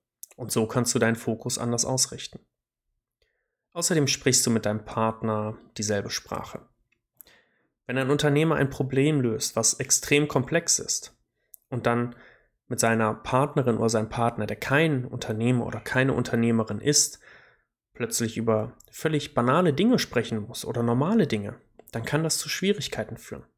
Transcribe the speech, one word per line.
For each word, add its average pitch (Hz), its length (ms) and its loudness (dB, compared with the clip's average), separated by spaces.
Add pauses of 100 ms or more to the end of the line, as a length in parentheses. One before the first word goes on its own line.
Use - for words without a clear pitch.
(360)
Und 113 160 -10
so 110 140 2
kannst 120 280 0
du 123 40 2
deinen 113 180 2
Fokus 117 400 -4
anders 120 300 -2
ausrichten. - 520 -4 (1400)
Außerdem 170 320 2
sprichst - 380 2
du 120 60 2
mit 113 160 2
deinem 107 180 -2
Partner 110 720 -2 (220)
dieselbe 104 320 -2
Sprache. - 500 -8 (1300)
Wenn 123 100 -4
ein 131 140 2
Unternehmer 147 460 4
ein 143 120 2
Problem 135 540 2
löst, 110 340 -2
was 113 240 2
extrem 143 480 2
komplex 160 500 0
ist, - 380 -8 (540)
und 120 160 -2
dann 120 280 0 (540)
mit 123 120 -4
seiner 113 340 4
Partnerin 127 640 0
oder 113 100 2
seinem 110 220 0
Partner, 117 340 -2
der 107 140 -6
kein 139 480 0
Unternehmer 117 600 0
oder 110 140 -8
keine 131 320 0
Unternehmerin 117 680 0
ist, - 400 0 (760)
plötzlich 117 420 -4
über 113 400 0 (140)
völlig 156 420 -4
banale 143 400 4
Dinge 214 260 4
sprechen 110 440 -2
muss - 240 -10
oder 120 160 -4
normale 147 440 2
Dinge, 104 320 -4 (340)
dann 123 120 -6
kann 147 180 0
das 160 140 -2
zu - 140 -6
Schwierigkeiten 185 680 -4
führen. - 300 -16 (120)